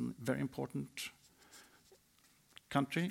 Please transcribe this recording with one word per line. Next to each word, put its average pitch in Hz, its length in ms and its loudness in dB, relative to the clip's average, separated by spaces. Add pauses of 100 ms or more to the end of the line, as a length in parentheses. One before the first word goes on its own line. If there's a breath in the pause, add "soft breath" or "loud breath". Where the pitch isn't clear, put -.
(200)
very 131 200 2
important 139 680 -4 (1600 loud breath)
country 151 400 4